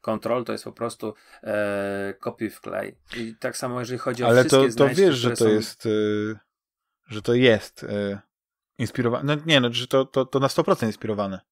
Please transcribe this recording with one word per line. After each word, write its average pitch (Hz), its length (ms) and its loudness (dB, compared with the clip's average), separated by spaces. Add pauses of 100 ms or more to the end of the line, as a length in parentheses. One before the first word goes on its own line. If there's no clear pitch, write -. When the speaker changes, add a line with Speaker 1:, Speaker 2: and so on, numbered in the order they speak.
Speaker 1:
Control 113 440 -4
to 117 80 -8
jest 107 120 -10
po 110 80 -14
prostu, 113 420 -10 (280)
e, 101 760 -4
kopiuj 117 300 -8
w - 100 -20
klej. 98 360 -8 (200)
I 113 240 -10
tak 120 160 -8
samo, 123 240 -6
jeżeli 120 180 -8
chodzi 123 260 -4
o - 20 4
Speaker 2:
Ale 120 140 8
Speaker 1:
wszystkie 139 180 4
Speaker 2:
to, 135 80 6
to 120 60 0
Speaker 1:
znajdźki, 139 300 4
Speaker 2:
wiesz, 175 120 6
że 123 160 0
Speaker 1:
które 117 60 -4
Speaker 2:
to 120 80 2
Speaker 1:
są 107 120 6
Speaker 2:
jest, - 300 -6
y, 107 520 -2 (680)
że 107 160 -10
to 120 120 2
jest, 120 480 2
y, 101 360 -6 (600)
inspirowane. 127 580 -2
No 147 100 -10
nie, 151 140 4
no, 120 120 0
że 123 140 -6
to, 135 180 2
to, 131 220 -2
to 135 140 -2
na 135 80 2
sto - 160 0
procent 123 260 0
inspirowane. 101 500 -6 (120)